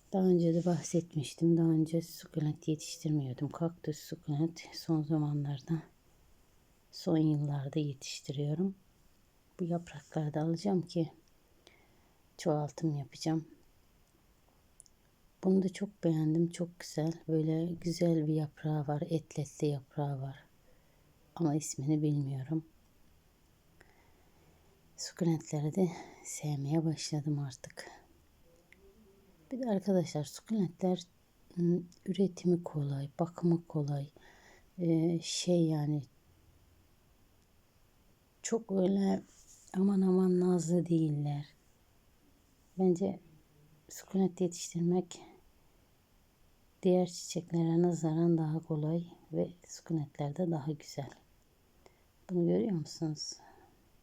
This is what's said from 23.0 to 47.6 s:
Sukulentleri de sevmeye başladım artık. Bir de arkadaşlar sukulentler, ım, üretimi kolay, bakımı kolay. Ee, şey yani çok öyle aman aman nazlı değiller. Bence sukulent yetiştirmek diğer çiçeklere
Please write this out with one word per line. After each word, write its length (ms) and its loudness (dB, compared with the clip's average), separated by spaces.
Sukulentleri 800 -2
de 140 4
sevmeye 600 -2
başladım 540 -2
artık. 520 -10
Bir 120 -8
de 80 0
arkadaşlar 540 2
sukulentler, 800 -2
ım, 300 2
üretimi 580 2
kolay, 540 -4
bakımı 480 2
kolay. 440 -4
Ee, 440 4
şey 440 2
yani 360 0
çok 300 -2
öyle 500 2
aman 260 4
aman 400 6
nazlı 460 2
değiller. 600 0
Bence 420 2
sukulent 520 -2
yetiştirmek 800 0
diğer 240 6
çiçeklere 760 0